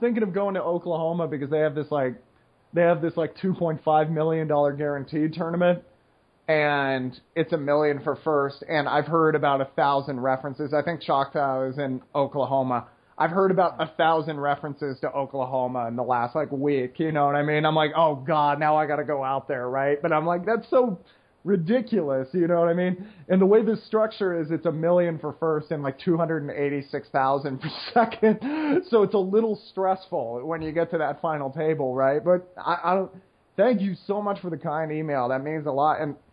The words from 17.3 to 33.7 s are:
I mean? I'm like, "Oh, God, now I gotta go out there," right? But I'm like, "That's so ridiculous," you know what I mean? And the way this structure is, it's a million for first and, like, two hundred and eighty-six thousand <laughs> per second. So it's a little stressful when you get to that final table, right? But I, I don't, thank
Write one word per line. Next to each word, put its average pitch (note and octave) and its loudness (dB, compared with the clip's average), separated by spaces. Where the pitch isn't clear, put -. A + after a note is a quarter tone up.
I D3 2
mean? D3+ 2
I'm D#3 2
like, D#3 2
"Oh, D#3+ 4
God, D3 0
now D#3 2
I D#3 2
gotta D3 -2
go C#3+ -2
out C3+ -4
there," B2 -4
right? C#3 0
But E3 0
I'm D#3 2
like, F3 -2
"That's A3+ -2
so B3 2
ridiculous," E3+ 0
you F3 2
know F3 2
what E3+ 4
I E3+ 4
mean? F3+ -2
And F#3+ 4
the G3 6
way G#3 8
this G#3+ 0
structure G#3+ -2
is, D3+ -4
it's D#3+ -2
a E3 2
million E3+ 2
for C#3+ -6
first D#3 -2
and, D3+ -4
like, C3+ -4
two F3 2
hundred D#3+ 0
and C#3+ -8
eighty-six C#3+ -4
thousand C3+ 0
<laughs> - -14
per D#3+ -6
second. B3 2
So A3 4
it's G3 0
a G#3 2
little G3+ 0
stressful E3+ -4
when D#3+ -4
you D#3 -6
get E3 0
to F3 -2
that D3+ -2
final D3 -2
table, D3+ 0
right? C3+ 2
But F3+ 2
I, E3 -2
I E3+ 2
don't, G3 -2
thank G#3+ 2